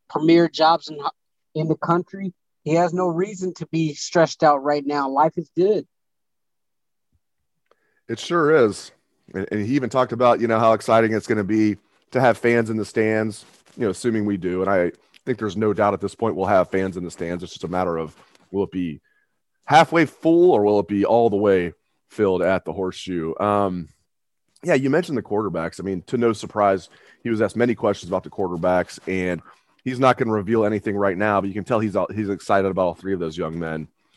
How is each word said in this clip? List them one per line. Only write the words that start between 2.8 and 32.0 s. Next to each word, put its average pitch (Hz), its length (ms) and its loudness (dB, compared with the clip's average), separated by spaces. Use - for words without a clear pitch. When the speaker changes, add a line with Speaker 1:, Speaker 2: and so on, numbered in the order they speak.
Speaker 1:
no 180 140 -2
reason 180 460 -4
to 160 120 -14
be 160 280 -2
stressed - 480 0
out 147 200 4
right 147 240 -2
now. 143 240 -2
Life 147 260 2
is 170 200 -10
good. 190 300 0
Speaker 2:
It 113 100 -6
sure 156 460 2
is. - 280 -2
And, 95 160 -6
and 104 160 -4
he 123 80 -2
even 131 160 -2
talked 127 220 0
about, 117 280 4
you 117 60 0
know, 113 120 2
how 113 140 6
exciting 113 400 4
it's 107 140 -2
gonna 107 180 0
be 107 320 2
to 127 80 2
have 120 180 4
fans 117 320 2
in 113 60 -4
the 107 80 -4
stands, 110 600 -2
you 123 80 -4
know, 101 60 0
assuming 110 340 -2
we 101 120 -2
do. 90 260 -4
And 95 80 0
I 87 220 2
think 123 120 -4
there's 104 180 -6
no 107 180 0
doubt 101 200 2
at 92 60 -4
this 101 140 -6
point 107 220 -2
we'll 92 100 -2
have 92 240 2
fans 95 260 -4
in 90 80 -10
the 85 60 -10
stands. 87 320 -8
It's 87 100 -14
just - 120 -16
a 87 40 -8
matter 90 300 -2
of, 78 180 -10
will 98 140 -2
it 87 60 -10
be 87 300 -8
halfway 156 420 4
full 170 460 4
or 110 100 4
will 104 180 4
it 101 80 -2
be 101 160 0
all 117 240 4
the 101 80 0
way 95 380 2
filled 95 320 0
at 90 240 0
the 82 80 -8
Horseshoe? 90 640 -6
Um, 98 520 -2
yeah, 175 80 0
you 135 160 2
mentioned 160 300 0
the 101 40 -6
quarterbacks. 87 560 -4
I 90 40 -10
mean, 92 240 -6
to 131 100 -6
no 117 160 2
surprise, 101 560 0
he 117 60 -8
was 110 140 0
asked 101 140 -2
many 120 180 2
questions 104 340 -2
about 92 160 -4
the - 60 -16
quarterbacks, 90 760 -2
and 90 360 -4
he's 127 160 -6
not 127 160 4
gonna 113 160 -2
reveal 107 320 0
anything 104 320 -2
right 98 220 -2
now, 104 240 0
but 98 60 -6
you 98 60 -10
can 101 100 -8
tell 120 140 -2
he's, 104 180 -2